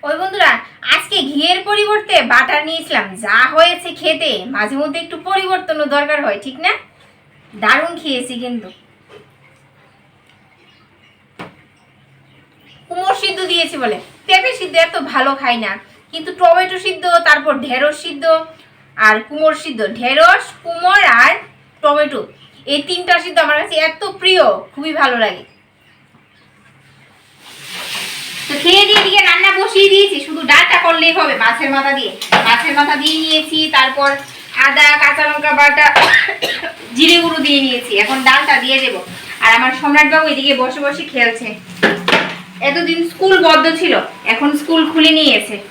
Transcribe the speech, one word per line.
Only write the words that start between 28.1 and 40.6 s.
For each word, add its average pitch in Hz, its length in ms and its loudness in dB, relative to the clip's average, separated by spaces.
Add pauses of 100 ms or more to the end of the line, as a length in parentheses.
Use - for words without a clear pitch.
তো 285 100 -6
খেয়ে 370 280 4
দিয়ে 415 140 4
এদিকে 392 160 0
রান্না 370 360 4
বসিয়ে 392 360 4
দিয়েছি, 392 380 2
শুধু 320 160 -8
ডালটা 339 400 4
করলেই 330 300 2
হবে 311 240 0
মাছের 240 340 0
মাথা 277 220 0
দিয়ে। 262 240 -6 (160)
মাছের 240 420 0
মাথা 294 220 2
দিয়ে 311 240 0
নিয়েছি, 311 520 0
তারপর 277 380 2 (460)
আদা, 294 400 4
কাঁচা 294 360 0
লঙ্কা 302 200 -2
বাটা, 285 420 4 (480)
<coughs> - 520 -10
জিরে 320 260 4
গুঁড়ো 320 180 -2
দিয়ে 285 220 2
নিয়েছি, 247 380 -2
এখন 262 240 0
ডালটা 277 340 4
দিয়ে 262 240 0
দেবো। 254 240 -4 (360)
আর 226 120 6
আমার 254 280 2
সম্রাটবাবু 302 460 2
এদিকে 269 280 0
বসে 254 260 -2